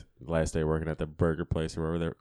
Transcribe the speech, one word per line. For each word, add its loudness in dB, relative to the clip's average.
last 0
day 2
working 2
at -4
the -2
burger 2
place -2
or -2
wherever 0
the 0